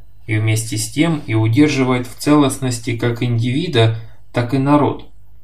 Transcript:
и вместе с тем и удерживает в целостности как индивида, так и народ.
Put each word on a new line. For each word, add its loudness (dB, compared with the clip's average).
и -2
вместе 0
с -4
тем 0
и 0
удерживает 2
в -16
целостности 0
как -2
индивида, 2
так -2
и 2
народ. 2